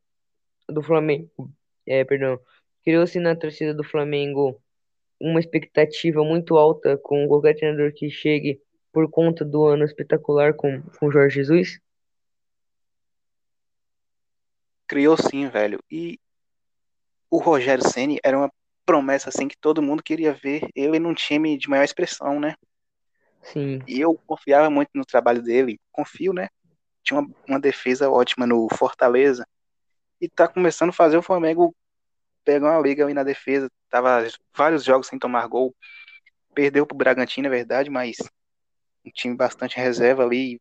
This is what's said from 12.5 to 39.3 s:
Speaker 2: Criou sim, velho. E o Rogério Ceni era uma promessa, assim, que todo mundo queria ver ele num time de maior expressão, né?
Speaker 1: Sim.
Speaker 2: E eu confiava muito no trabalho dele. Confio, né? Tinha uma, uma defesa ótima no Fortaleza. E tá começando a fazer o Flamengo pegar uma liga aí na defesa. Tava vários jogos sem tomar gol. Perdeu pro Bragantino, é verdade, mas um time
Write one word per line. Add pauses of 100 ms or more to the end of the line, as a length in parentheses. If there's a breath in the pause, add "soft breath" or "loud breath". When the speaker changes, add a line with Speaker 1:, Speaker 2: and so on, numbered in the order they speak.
Speaker 2:
Criou
sim,
velho. (100)
E (1080)
o
Rogério
Ceni
era
uma (340)
promessa,
assim,
que
todo
mundo
queria
ver
ele
num
time
de
maior
expressão,
né? (880)
Speaker 1:
Sim.
Speaker 2:
E
eu (120)
confiava
muito
no
trabalho
dele. (100)
Confio,
né? (540)
Tinha
uma, (200)
uma
defesa
ótima
no
Fortaleza. (760)
E
tá
começando
a
fazer
o
Flamengo (720)
pegar
uma
liga
aí
na
defesa. (220)
Tava (320)
vários
jogos
sem
tomar
gol. (800 loud breath)
Perdeu
pro
Bragantino,
é
verdade,
mas (880)
um
time